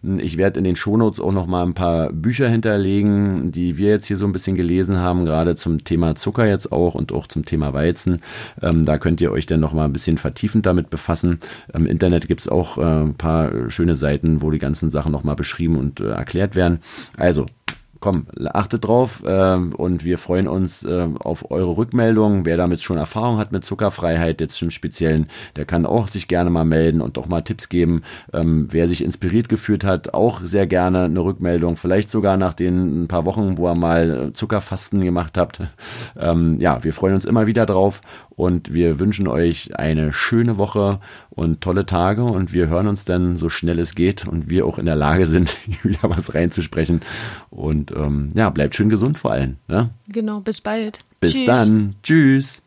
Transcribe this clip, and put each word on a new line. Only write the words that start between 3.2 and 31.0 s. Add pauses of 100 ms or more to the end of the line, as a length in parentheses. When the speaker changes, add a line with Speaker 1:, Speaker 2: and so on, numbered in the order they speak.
Speaker 1:
die
wir
jetzt
hier
so
ein
bisschen
gelesen
haben,
gerade
zum
Thema
Zucker
jetzt
auch
und
auch
zum
Thema
Weizen. (420)
Ähm,
da
könnt
ihr
euch
dann
noch
mal
ein
bisschen
vertiefend
damit
befassen. (340)
Im
Internet
gibt's
auch,
äh,
ein
paar
schöne
Seiten,
wo
die
ganzen
Sachen
noch
mal
beschrieben
und,
äh,
erklärt
werden. (360)
Also, (540)
komm, (260)
achtet
drauf,
ähm,
und
wir
freuen
uns,
ähm,
auf
eure
Rückmeldungen.
Wer
damit
schon
Erfahrung
hat
mit
Zuckerfreiheit,
jetzt
im
Speziellen, (300)
der
kann
auch
sich
gerne
mal
melden
und
auch
mal
Tipps
geben. (300)
Ähm,
wer
sich
inspiriert
gefühlt
hat,
auch
sehr
gerne